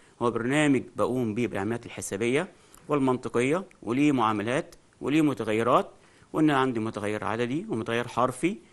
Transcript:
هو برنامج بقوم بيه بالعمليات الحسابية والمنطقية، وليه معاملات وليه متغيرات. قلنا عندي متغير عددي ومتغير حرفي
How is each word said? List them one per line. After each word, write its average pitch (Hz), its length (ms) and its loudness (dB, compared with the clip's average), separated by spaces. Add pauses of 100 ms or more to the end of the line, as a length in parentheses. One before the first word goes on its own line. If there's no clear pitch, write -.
(220)
هو 120 80 2
برنامج 131 520 2 (140)
بقوم 110 380 0
بيه 117 120 0
بالعمليات 104 400 -4
الحسابية 120 640 -2 (400)
والمنطقية، 135 760 0 (180)
وليه 135 300 2
معاملات 113 600 0 (260)
وليه 139 220 2
متغيرات. 120 680 2 (420)
قلنا 151 240 4
عندي 131 240 2
متغير 107 440 -4
عددي 120 440 -2
ومتغير 117 400 -2
حرفي 131 480 -2 (160)